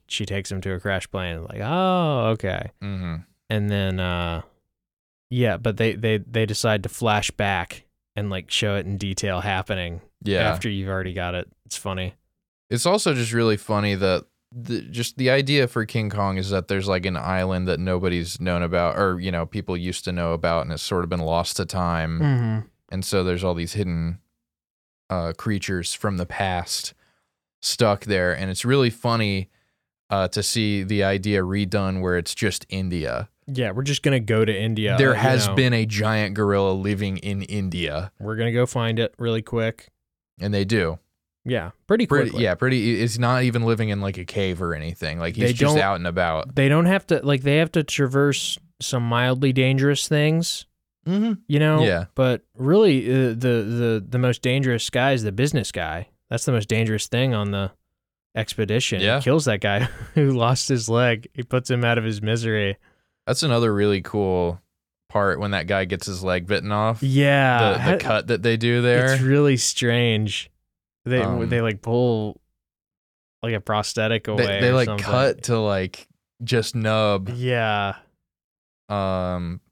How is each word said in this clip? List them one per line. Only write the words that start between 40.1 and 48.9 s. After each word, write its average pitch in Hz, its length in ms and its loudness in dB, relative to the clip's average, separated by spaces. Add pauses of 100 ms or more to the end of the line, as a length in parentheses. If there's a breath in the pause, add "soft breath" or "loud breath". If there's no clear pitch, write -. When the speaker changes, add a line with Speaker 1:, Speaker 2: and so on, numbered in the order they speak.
Speaker 2:
And 101 140 -2
they 101 100 2
do. 92 360 0 (440)
Speaker 1:
Yeah, 107 280 -4 (160)
pretty 220 200 2
Speaker 2:
Pretty, 143 220 2
Speaker 1:
quickly. 117 160 -2
Speaker 2:
yeah, 90 100 2
pretty 127 220 0
e-, 113 240 0
it's 113 160 0
not 127 260 2
even 120 200 2
living 113 260 2
in, 101 100 -2
like, 98 180 -4
a 90 80 -10
cave 92 360 -2
or 85 140 -2
anything. 78 440 -6
Like, 85 160 -4
he's 120 100 2
Speaker 1:
They 123 80 2
Speaker 2:
just 143 220 4
Speaker 1:
don't 98 80 4
Speaker 2:
out 98 120 2
and 87 120 -4
about. 85 480 -2
Speaker 1:
They 139 140 4
don't 160 160 4
have 190 220 2
to, 160 180 2
like, 139 160 2
they 143 160 2
have 160 160 2
to 160 100 2
traverse 139 720 0 (220)
some 123 240 -2